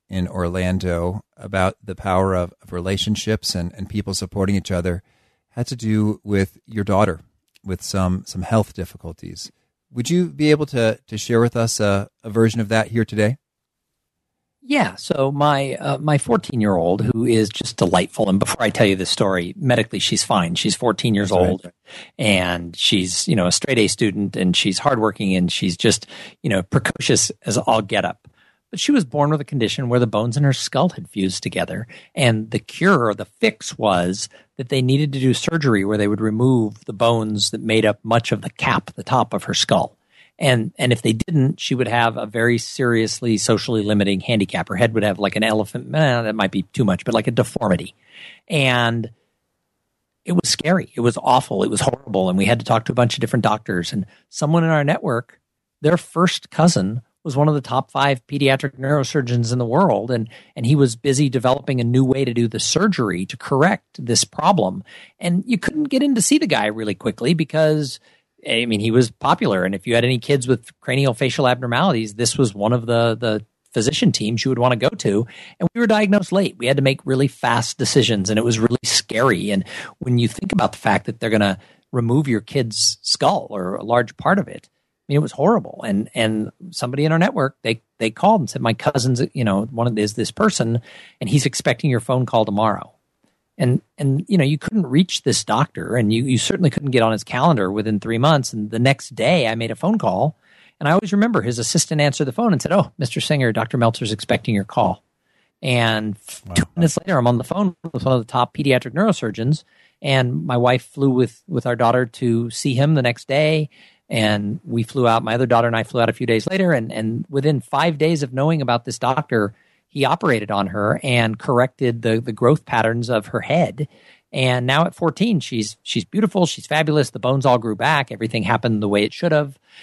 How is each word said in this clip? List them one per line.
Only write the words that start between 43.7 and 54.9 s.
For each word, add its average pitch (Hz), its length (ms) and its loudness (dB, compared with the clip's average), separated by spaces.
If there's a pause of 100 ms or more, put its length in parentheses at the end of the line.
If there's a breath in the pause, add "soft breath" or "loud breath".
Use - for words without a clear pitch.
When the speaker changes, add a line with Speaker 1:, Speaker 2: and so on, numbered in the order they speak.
Speaker 2:
limiting 101 360 2
handicap. 98 480 -2
Her - 80 -8
head 113 200 2
would 104 80 2
have, 101 160 0
like, 98 160 -2
an 107 80 -2
elephant, 110 500 -2
eh, 135 300 2
that 107 120 -4
might 101 140 0
be 95 140 -4
too - 200 -4
much, 92 220 0
but, 113 80 0
like, 110 140 0
a 135 40 0
deformity. 95 640 -2 (540 loud breath)
And 120 640 0 (1120)
it 180 60 -6
was 175 180 0
scary. - 460 -2
It 123 60 -4
was 117 200 0
awful. 123 420 2
It 101 60 0
was 101 120 -2
horrible. 98 480 0
And 92 80 0
we 98 80 2
had 113 140 2
to 110 60 -8
talk 113 200 0
to - 60 -2
a 113 40 -8
bunch 120 180 2
of - 80 -6
different 117 220 0
doctors. 104 500 -2
And 101 140 -4 (220 soft breath)
someone 160 340 0
in 165 80 0
our 151 120 2
network, 143 560 -2 (420)